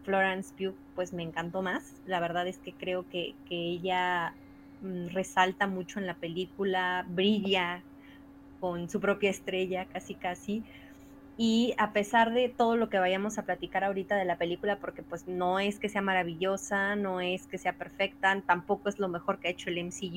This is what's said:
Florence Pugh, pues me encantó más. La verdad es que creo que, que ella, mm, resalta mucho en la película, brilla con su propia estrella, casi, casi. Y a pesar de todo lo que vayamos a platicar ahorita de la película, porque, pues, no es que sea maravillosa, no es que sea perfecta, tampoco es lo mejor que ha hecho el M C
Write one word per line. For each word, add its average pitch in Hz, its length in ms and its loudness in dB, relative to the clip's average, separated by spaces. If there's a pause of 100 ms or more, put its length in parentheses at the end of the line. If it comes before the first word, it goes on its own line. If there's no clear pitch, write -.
Florence 190 520 2
Pugh, 190 200 -4 (180)
pues 180 180 -2
me 170 120 -4
encantó 170 360 -4
más. 190 320 -2 (140)
La 185 140 0
verdad 170 260 0
es 185 120 -4
que 180 140 -12
creo 180 380 -4
que, 175 240 -4 (140)
que 175 80 -4
ella, 175 760 0 (500)
mm, 180 260 -6
resalta 185 580 2
mucho 185 320 -4
en 196 80 -4
la 175 80 -4
película, 180 920 -2
brilla 185 760 2 (760)
con 175 280 -2
su 202 120 -2
propia 202 280 4
estrella, 185 580 -2
casi, - 280 -10
casi. 196 480 -4 (760)
Y 226 380 4
a 208 160 2
pesar 226 400 4
de 247 160 4
todo 233 300 2
lo 226 100 2
que 196 100 2
vayamos 190 380 2
a 208 80 -4
platicar 180 400 -2
ahorita 196 320 0
de 190 80 2
la 175 140 0
película, 180 400 0
porque, 175 240 -10
pues, - 260 -10
no 180 320 2
es 202 180 0
que 208 120 -4
sea 208 100 -2
maravillosa, 190 960 0
no 190 240 0
es 180 260 -2
que 185 120 -8
sea 180 160 -2
perfecta, 196 720 0
tampoco 190 420 2
es 202 100 -2
lo 190 100 0
mejor 175 300 -2
que 170 100 -4
ha - 20 2
hecho 180 180 -6
el 170 80 -2
M 175 160 -4
C 190 140 -6 (100)